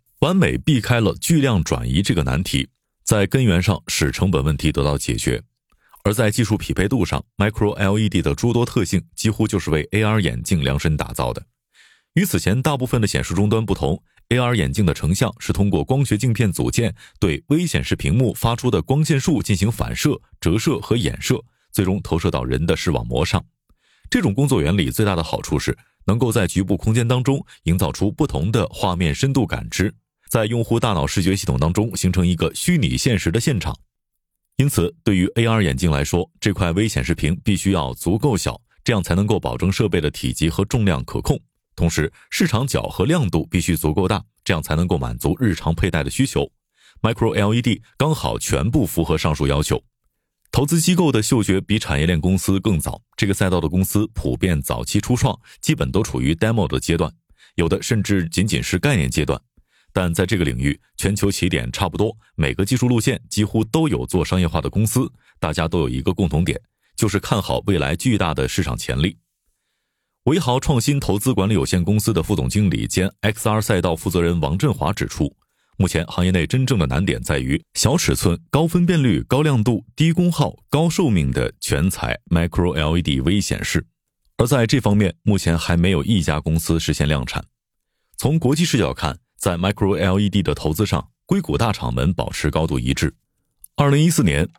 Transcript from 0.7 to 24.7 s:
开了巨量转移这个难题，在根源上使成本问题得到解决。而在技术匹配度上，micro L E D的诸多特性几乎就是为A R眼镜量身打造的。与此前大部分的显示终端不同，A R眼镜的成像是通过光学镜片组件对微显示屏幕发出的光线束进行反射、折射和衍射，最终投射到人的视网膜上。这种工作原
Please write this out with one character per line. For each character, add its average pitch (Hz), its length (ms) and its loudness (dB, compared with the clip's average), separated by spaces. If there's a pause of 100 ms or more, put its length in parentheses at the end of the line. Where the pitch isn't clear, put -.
开 120 180 0
了 98 220 2
巨 165 180 2
量 117 240 2
转 60 260 -2
移 73 120 2
这 - 120 0
个 85 100 2
难 67 200 0
题， - 240 -2 (380)
在 104 200 2
根 131 200 0
源 90 180 4
上 98 240 0
使 71 240 0
成 90 180 0
本 71 140 2
问 73 140 0
题 - 160 0
得 71 100 0
到 71 140 0
解 - 180 -4
决。 58 260 -2 (640)
而 104 100 2
在 110 160 2
技 117 140 0
术 107 140 2
匹 - 160 -6
配 92 120 0
度 98 200 0
上， - 180 -4 (140)
micro 104 340 0
L 101 260 0
E 110 120 2
D 85 120 2
的 71 140 0
诸 120 160 0
多 117 140 2
特 113 180 0
性 87 180 0 (140)
几 - 140 -2
乎 107 180 0
就 104 100 -2
是 - 120 -4
为 76 220 0
A 107 120 2
R 107 180 2
眼 58 220 -2
镜 82 180 0
量 67 160 0
身 78 200 0
打 - 160 -4
造 62 180 -2
的。 55 100 -10 (760)
与 190 100 4
此 - 120 0
前 123 240 0
大 147 140 0
部 127 100 -2
分 123 140 0
的 104 80 2
显 - 160 -2
示 - 100 -6
终 98 140 2
端 110 180 0
不 95 80 -2
同 80 280 -2 (280)
，A 123 100 2
R 123 160 0
眼 71 160 0
镜 92 140 0
的 76 80 2
成 80 200 -2
像 104 240 0
是 - 140 -6
通 98 180 2
过 80 140 2
光 135 220 0
学 - 120 0
镜 123 160 0
片 104 180 2
组 62 200 -2
件 - 240 -2 (240)
对 78 280 0
微 165 200 2
显 67 160 -2
示 - 120 -2
屏 - 200 0
幕 120 180 2
发 117 220 0
出 123 160 0
的 92 100 2
光 143 220 0
线 143 160 2
束 139 220 0
进 104 140 0
行 104 160 2
反 - 240 -6
射、 - 240 0 (200)
折 85 180 2
射 127 220 0
和 - 160 -2
衍 98 240 -2
射， - 240 -2 (280)
最 104 140 0
终 95 160 0
投 - 160 -2
射 85 140 0
到 67 120 -2
人 64 220 -2
的 82 100 2
视 - 160 -2
网 58 140 -2
膜 60 200 -2
上。 - 180 -2 (640)
这 247 120 2
种 117 120 0
工 135 140 2
作 123 140 2
原 78 140 2